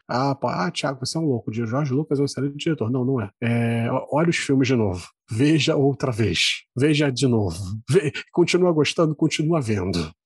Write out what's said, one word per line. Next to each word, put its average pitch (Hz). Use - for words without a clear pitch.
Ah, 131
pô, 127
ah, 180
Thiago, 135
você -
é -
um 165
louco. 123
O -
George 120
Lucas 147
é 139
um 139
excelente 139
diretor. 143
Não, 127
não 131
é. 104
É, 117
o-, 131
olha 160
os 165
filmes 131
de 135
novo. 92
Veja 147
outra 139
vez. 104
Veja 147
de 131
novo. 104
Ve-, 190
continua 180
gostando, 156
continua 160
vendo. 92